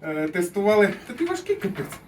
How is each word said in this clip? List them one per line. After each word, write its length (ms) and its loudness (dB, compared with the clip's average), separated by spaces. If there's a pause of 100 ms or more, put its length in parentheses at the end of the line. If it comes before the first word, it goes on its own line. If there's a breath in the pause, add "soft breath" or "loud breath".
Е, 260 -2
тестували... 680 4 (120)
Та 60 -12
ти 120 -2
важкий 320 -2
капець. 300 -4 (220)